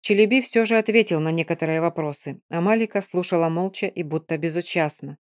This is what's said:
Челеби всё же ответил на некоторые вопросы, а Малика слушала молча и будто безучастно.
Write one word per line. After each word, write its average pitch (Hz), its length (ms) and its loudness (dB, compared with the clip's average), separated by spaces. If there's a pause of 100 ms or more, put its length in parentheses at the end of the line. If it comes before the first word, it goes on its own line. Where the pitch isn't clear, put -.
Челеби 214 400 4
всё 226 240 0
же 226 140 2
ответил 214 400 2
на 156 100 0
некоторые 160 500 -2
вопросы, 156 720 -4
а 165 100 -4
Малика 214 440 0
слушала 175 460 0
молча 185 360 -2
и 175 160 -6
будто 156 380 -4
безучастно. 156 800 -4 (120)